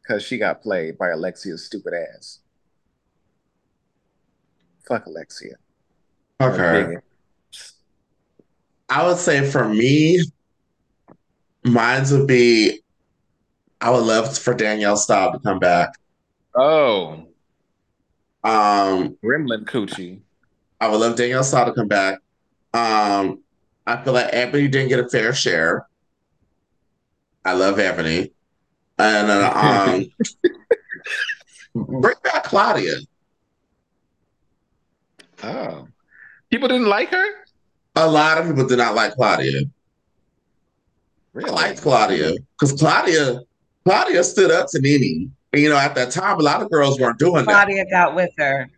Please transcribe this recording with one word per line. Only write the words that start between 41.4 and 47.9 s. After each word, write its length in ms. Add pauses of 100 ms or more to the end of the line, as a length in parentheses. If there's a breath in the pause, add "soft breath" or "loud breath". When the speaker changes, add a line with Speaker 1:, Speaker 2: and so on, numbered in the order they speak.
Speaker 2:
I 20
liked 300
Claudia, 500 (260)
'cause 140
Claudia, 680 (440)
Claudia 400
stood 260
up 200
to 100
Nene. 540 (180)
And, 100
you 60
know, 80
at 200
that 140
time, 280
a 40
lot 200
of 80
girls 280
weren't 200
doing 260
that. 0
Speaker 3:
Claudia 460